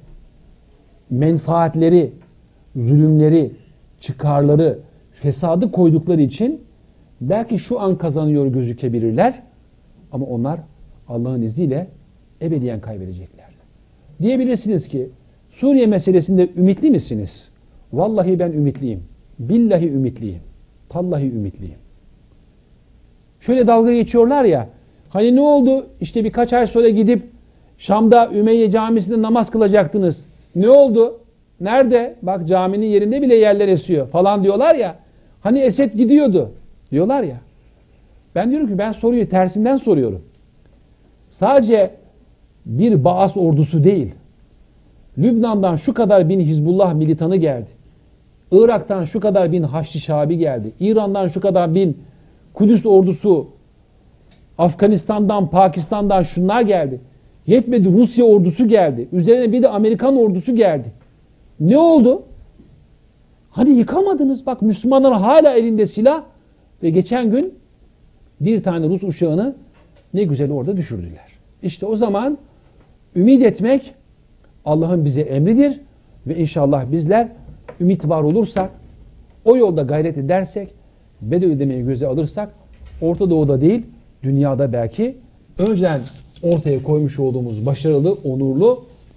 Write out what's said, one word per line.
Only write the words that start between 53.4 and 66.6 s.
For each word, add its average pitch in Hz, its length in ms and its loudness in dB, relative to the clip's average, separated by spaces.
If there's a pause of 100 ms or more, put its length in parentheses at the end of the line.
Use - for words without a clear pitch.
Afganistan'dan, 202 920 0
Pakistan'dan 190 720 0
şunlar 190 400 -2
geldi. 165 380 -2 (460)
Yetmedi 214 460 2
Rusya 240 320 4
ordusu 208 440 4
geldi. 156 440 0
Üzerine 220 400 2
bir 240 100 0
de 262 60 4
Amerikan 220 480 0
ordusu 220 400 0
geldi. 156 360 0 (680)
Ne 190 180 4
oldu? 311 440 4 (1300)
Hani 254 200 2
yıkamadınız? 269 760 0
Bak 254 160 -6
Müslümanlar 254 520 2
hala 262 400 4
elinde 226 320 0
silah 277 360 0 (600)